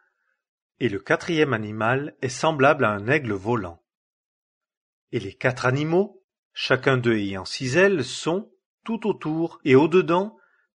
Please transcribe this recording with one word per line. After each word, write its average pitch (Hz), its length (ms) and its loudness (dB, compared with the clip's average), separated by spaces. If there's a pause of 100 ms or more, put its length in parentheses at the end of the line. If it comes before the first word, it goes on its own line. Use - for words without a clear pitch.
(800)
et 127 80 0
le 101 100 -6
quatrième 151 560 -2
animal 110 680 -4
est 135 80 -4
semblable 143 560 2
à 107 60 4
un 101 160 -4
aigle 135 260 0
volant. 98 500 -4 (1300)
Et 123 80 -2
les 98 120 -10
quatre 127 320 -2
animaux, 156 580 0 (300)
chacun 131 460 2
d'eux 117 180 2
ayant 98 280 -4
six 127 320 -6
ailes, 185 280 4
sont, 175 460 -6 (320)
tout 226 240 -6
autour 160 580 -4
et 131 120 6
au-dedans, 170 600 2 (400)